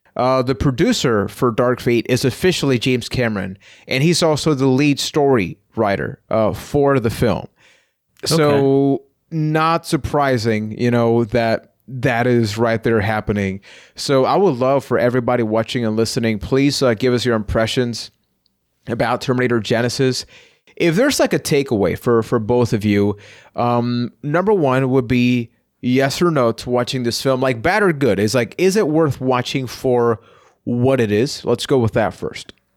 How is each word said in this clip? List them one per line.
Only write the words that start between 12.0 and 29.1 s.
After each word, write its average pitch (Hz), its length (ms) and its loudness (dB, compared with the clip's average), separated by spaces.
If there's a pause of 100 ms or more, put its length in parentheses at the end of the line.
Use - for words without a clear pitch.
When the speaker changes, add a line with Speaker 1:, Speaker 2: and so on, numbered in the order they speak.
Speaker 1:
is 117 280 2
right 113 280 0
there 113 180 2
happening. 101 600 -2 (340)
So 131 300 2
I 127 100 2
would 175 220 2
love 131 280 0
for 117 140 0
everybody 120 420 0
watching 113 440 -2
and 107 100 -2
listening, 113 420 0
please, 139 460 0
uh, 127 100 4
give 123 220 0
us 120 100 -2
your 120 100 0
impressions 113 760 -2 (760)
about 120 340 -2
Terminator 123 380 0
Genesis. 123 680 -2 (480)
If 165 200 0
there's, 262 240 2
like, 262 140 0
a 156 60 0
takeaway 113 580 0
for, 117 240 2
for 120 160 -2
both 120 360 0
of 104 120 -2
you, 101 320 2 (380)
um, 120 560 -2 (100)
number 175 320 0
one 135 380 0
would 131 160 0
be 123 420 0 (320)
yes 135 400 0
or 175 80 2
no 127 220 2
to - 180 -8
watching 123 320 -2
this 117 220 -4
film, 131 180 0
like, 127 220 -2
bad 202 180 0
or 190 100 2
good. 131 280 0
Is, 104 160 0
like, 117 240 -2
is 185 160 2
it 208 120 0
worth 156 320 0